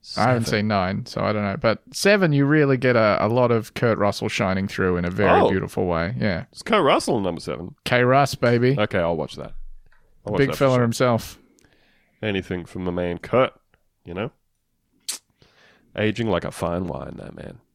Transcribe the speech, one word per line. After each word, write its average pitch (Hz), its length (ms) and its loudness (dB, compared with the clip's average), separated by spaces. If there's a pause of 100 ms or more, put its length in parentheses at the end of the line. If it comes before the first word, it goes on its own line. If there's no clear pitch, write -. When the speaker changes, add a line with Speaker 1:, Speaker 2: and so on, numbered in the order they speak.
(160)
Speaker 1:
I 104 60 0
haven't 117 220 2
Speaker 2:
Seven. 110 160 0
Speaker 1:
seen 107 80 0
nine, 101 380 0
so - 160 -6
I 101 100 0
don't 107 100 -2
know. 98 180 -2
But 110 220 0 (100)
seven, 196 400 2
you 139 120 4
really 143 320 4
get 123 200 2
a, 107 240 4
a 104 80 2
lot 120 220 2
of 113 240 -2
Kurt 113 240 0
Russell 104 300 0
shining 95 400 -2
through 92 280 0
in 87 80 -2
a 87 60 -2
very 98 300 4
Speaker 2:
Oh. - 100 4
Speaker 1:
beautiful 95 360 -2
way. 87 320 -2
Yeah. 98 340 -2
Speaker 2:
It's - 100 -20
Kurt 208 220 0
Russell 165 340 2
in 98 60 -2
number 85 160 -4
seven. 78 340 -8 (100)
Speaker 1:
K 123 200 2
Russ, 131 300 4
baby. 120 440 2
Speaker 2:
Okay, 104 200 0
I'll 85 180 0
watch 78 200 -6
that. - 180 -12 (720)
I'll 104 60 -6
watch 104 60 0
Speaker 1:
Big 139 120 4
Speaker 2:
that - 60 -4
for - 80 -10
Speaker 1:
fella 131 120 4
Speaker 2:
sure. 123 60 4
Speaker 1:
himself. 120 560 0 (840)
Speaker 2:
Anything 95 440 -4
from - 180 -10
the 90 80 -4
man 87 260 -4
Kurt, - 340 0 (520)
you 87 100 -14
know? 107 160 -6 (1700)
Aging 110 320 -2
like 87 160 0
a - 60 -6
fine 87 360 -4
wine, 69 320 -10
that - 160 -16
man. - 240 -16 (160)